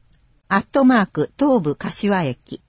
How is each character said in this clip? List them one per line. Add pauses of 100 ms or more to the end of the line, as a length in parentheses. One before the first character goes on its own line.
(500)
ア
ッ
ト
マ
ー
ク
東
武
柏
駅。